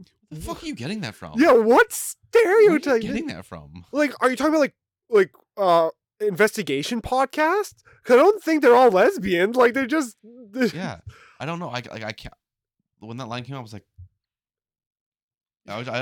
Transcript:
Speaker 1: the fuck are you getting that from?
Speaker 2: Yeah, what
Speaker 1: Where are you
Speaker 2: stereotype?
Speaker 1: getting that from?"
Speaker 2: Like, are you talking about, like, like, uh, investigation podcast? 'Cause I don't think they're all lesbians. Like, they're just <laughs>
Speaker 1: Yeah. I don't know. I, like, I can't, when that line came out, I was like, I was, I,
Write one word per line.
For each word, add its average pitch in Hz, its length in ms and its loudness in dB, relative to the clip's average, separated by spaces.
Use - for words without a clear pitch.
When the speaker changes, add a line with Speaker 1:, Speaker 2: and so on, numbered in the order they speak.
Speaker 1:
the 156 100 -16
fuck 330 220 -12
are 339 40 -12
you 285 80 -10
getting 185 260 -10
that 113 140 -12
from? 90 240 -10
Speaker 2:
Yeah, 311 140 4
what 240 380 4
Speaker 1:
Where 370 120 2
are 453 60 6
you 349 180 6
Speaker 2:
stereotype? 240 220 0
Speaker 1:
getting 262 260 -6
that 87 180 -14
from?" 78 460 -20
Speaker 2:
Like, 285 300 -2
are 254 80 2
you 254 80 -2
talking 302 160 0
about, 311 80 2
like, 262 140 0
like, 208 260 2
uh, 170 320 4
investigation 202 800 -2
podcast? 311 840 -2
'Cause 247 120 2
I - 20 6
don't 381 260 4
think 311 180 0
they're 240 140 6
all 247 160 6
lesbians. 196 680 0
Like, 247 160 4
they're 269 140 -2
just 269 360 -4
<laughs> 233 480 -6
Speaker 1:
Yeah. 123 300 -12
I 123 60 -10
don't 170 140 -10
know. 170 100 -12
I, 120 60 -10
like, 113 280 -12
I 107 100 -10
can't, - 200 -18
when 113 180 -16
that 127 100 -14
line 120 160 -12
came 135 120 -14
out, 135 40 -12
I 123 40 -14
was 107 100 -20
like, 101 120 -18
I 101 100 -12
was, 120 100 -12
I, 120 140 -8